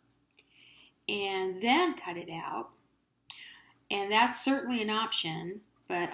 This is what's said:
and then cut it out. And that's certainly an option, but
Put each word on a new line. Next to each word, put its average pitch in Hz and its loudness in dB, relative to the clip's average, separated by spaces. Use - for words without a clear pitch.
and 190 -2
then 294 6
cut 175 -8
it 175 -10
out. 165 -6
And 202 -2
that's 240 4
certainly 247 2
an 214 0
option, 196 -2
but 175 -2